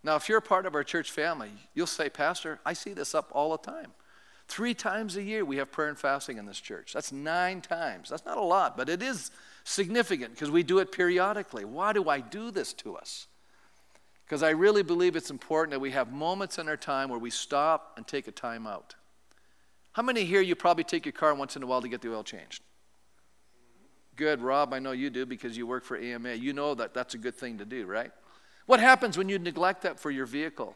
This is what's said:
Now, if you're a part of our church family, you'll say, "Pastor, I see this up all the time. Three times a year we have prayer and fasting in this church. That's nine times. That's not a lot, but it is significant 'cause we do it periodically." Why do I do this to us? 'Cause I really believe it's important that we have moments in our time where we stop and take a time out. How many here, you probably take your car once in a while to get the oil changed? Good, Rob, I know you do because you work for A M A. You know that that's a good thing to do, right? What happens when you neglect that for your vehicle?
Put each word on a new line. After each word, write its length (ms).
Now, 140
if 100
you're 120
a 20
part 240
of 100
our 80
church 280
family, 400
you'll 140
say, 220
"Pastor, 560
I 80
see 200
this 220
up 160
all 200
the 60
time. 360
Three 280
times 400
a 80
year 200
we 140
have 140
prayer 180
and 80
fasting 400
in 80
this 140
church. 340
That's 180
nine 500
times. 480
That's 160
not 120
a 60
lot, 340
but 120
it 120
is 300
significant 760
'cause 140
we 100
do 160
it 140
periodically." 760
Why 260
do 160
I 120
do 320
this 220
to 220
us? 300
'Cause 160
I 80
really 320
believe 320
it's 160
important 400
that 80
we 120
have 200
moments 480
in 100
our 80
time 320
where 80
we 140
stop 680
and 100
take 200
a 40
time 360
out. 260
How 100
many 220
here, 160
you 140
probably 280
take 220
your 80
car 200
once 220
in 80
a 20
while 160
to 60
get 140
the 120
oil 100
changed? 380
Good, 240
Rob, 320
I 80
know 120
you 180
do 160
because 320
you 80
work 180
for 140
A 160
M 140
A. 80
You 180
know 220
that 180
that's 220
a 20
good 180
thing 220
to 80
do, 220
right? 240
What 120
happens 380
when 120
you 80
neglect 440
that 180
for 100
your 160
vehicle? 500